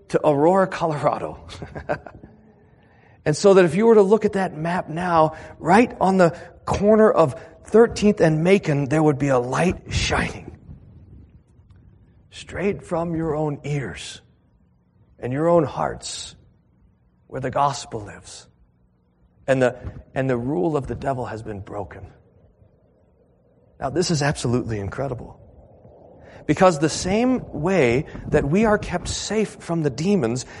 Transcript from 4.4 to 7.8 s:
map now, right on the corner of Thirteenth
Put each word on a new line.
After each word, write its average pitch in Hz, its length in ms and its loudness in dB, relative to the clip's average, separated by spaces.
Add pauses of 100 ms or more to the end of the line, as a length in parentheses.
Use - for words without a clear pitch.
map 170 320 -4
now, 160 480 2 (220)
right 202 420 4
on 190 160 2
the 175 220 4 (260)
corner 214 460 4
of 147 240 2 (300)
Thirteenth 214 560 4